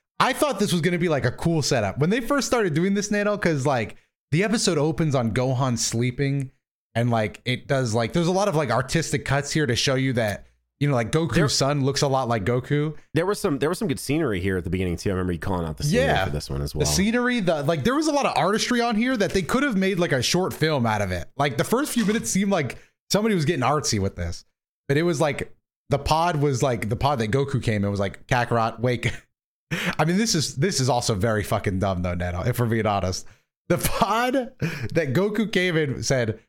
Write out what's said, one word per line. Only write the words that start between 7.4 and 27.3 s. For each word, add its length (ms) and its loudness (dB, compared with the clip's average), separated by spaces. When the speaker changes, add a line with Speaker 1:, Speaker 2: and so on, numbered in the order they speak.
Speaker 1:
it 220 -4
does, 260 0
like, 200 0
there's 140 2
a 40 2
lot 160 2
of, 80 0
like, 160 0
artistic 540 -2
cuts 260 -2
here 160 0
to 80 2
show 200 0
you 180 0
that, 320 -2
you 80 2
know, 80 2
like, 160 0
Goku's 240 0
Speaker 2:
There 140 4
Speaker 1:
son 340 0
looks 180 0
a 60 4
lot 220 0
like 160 0
Goku. 500 -2
Speaker 2:
There 100 0
was 160 -2
some, 180 0
there 100 2
was 100 -2
some 100 -2
good 100 -2
scenery 400 0
here 180 0
at 60 -2
the 60 -6
beginning 280 0
too. 120 -4
I 40 0
remember 200 -2
you 60 -4
calling 280 -2
out 100 -8
the 60 -6
scenery 240 2
Speaker 1:
Yeah. 180 0
Speaker 2:
for 60 -2
this 180 -6
one 120 -4
as 120 -6
Speaker 1:
The 60 -2
Speaker 2:
well. 80 0
Speaker 1:
scenery, 540 2
the, 220 0
like, 200 0
there 120 2
was 120 2
a 40 0
lot 140 2
of 120 0
artistry 440 2
on 140 0
here 220 0
that 140 2
they 100 2
could 220 2
have 120 2
made, 240 0
like, 140 0
a 80 2
short 320 0
film 320 0
out 160 2
of 100 -2
it. 240 -6
Like, 220 0
the 60 2
first 280 0
few 140 0
minutes 240 0
seemed 220 0
like 260 -2
somebody 240 2
was 100 2
getting 180 0
artsy 360 0
with 180 -2
this, 260 -8
but 80 2
it 60 2
was, 180 2
like, 340 -2
the 100 2
pod 380 2
was, 240 2
like, 280 0
the 80 -2
pod 220 0
that 120 -2